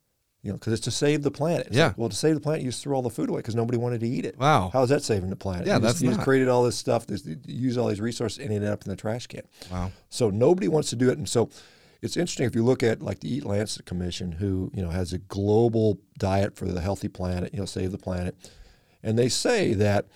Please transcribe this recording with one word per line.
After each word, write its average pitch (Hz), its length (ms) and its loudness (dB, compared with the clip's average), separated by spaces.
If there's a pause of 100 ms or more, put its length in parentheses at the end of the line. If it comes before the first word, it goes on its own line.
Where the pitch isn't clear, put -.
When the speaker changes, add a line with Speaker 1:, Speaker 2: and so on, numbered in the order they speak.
(440)
Speaker 1:
You 104 80 -6
know, 90 80 -6
'cause 110 120 -4
it's 110 120 0
to 120 80 -2
save 147 320 2
the 143 80 2
planet. 151 360 -2
It's - 80 -2
Speaker 2:
Yeah. 151 120 6
Speaker 1:
like, 104 100 -2
well, 113 120 0
to 107 60 -6
save 156 200 2
the 143 60 -2
planet, 151 200 -2
you 131 80 -4
just - 140 -8
threw 143 100 -2
all 131 80 0
the 123 80 -2
food 156 200 -4
away 139 120 -2
'cause 113 140 -4
nobody 117 220 0
wanted 120 240 -2
to 117 60 -2
eat 127 160 -4
it. - 140 -8
Speaker 2:
Wow. 127 340 4
Speaker 1:
How 131 120 4
is 120 60 4
that 220 140 2
saving 95 280 0
the - 40 -6
planet? 92 300 -4
Speaker 2:
Yeah, 202 100 2
Speaker 1:
You - 60 4
Speaker 2:
that's 117 140 4
Speaker 1:
just, - 80 -2
you - 60 4
just 214 100 2
Speaker 2:
not. - 60 -2
Speaker 1:
created 135 220 4
all 123 160 4
this 123 140 2
stuff, 117 300 0
this, - 200 -8 (200)
use 123 280 -2
all 117 120 0
these 107 120 0
resources, 117 380 -4
and - 140 -6
it 104 60 0
ended 104 120 -2
up 104 160 -4
in 101 60 -6
the 92 40 -6
trash 113 320 -6
can. - 140 -14 (300)
Speaker 2:
Wow. 90 200 -4 (180)
Speaker 1:
So 117 200 0
nobody 165 380 4
wants 151 240 0
to - 40 -4
do 127 140 4
it. 135 80 2
And 151 100 -8
so 113 220 2 (520)
it's 117 140 -6
interesting 165 300 0
if 107 100 0
you 113 80 2
look 127 200 4
at, 110 180 2
like, 101 200 -6
the 110 120 -4
Eat 135 120 -4
Lancet 104 400 -2
Commission, 90 480 -6
who, 95 400 -2
you 98 100 -4
know, 85 80 -4
has 92 200 -2
a 90 60 -4
global 107 800 2 (200)
diet 98 360 2
for 98 120 -8
the 90 140 -2
healthy 98 280 -2
planet, 90 440 -4
you 104 60 -6
know, 95 60 -4
save 92 260 -4
the 101 60 -6
planet. 90 380 -4 (680)
And 110 140 0
they 123 120 4
say 208 440 2
that 101 320 2 (100)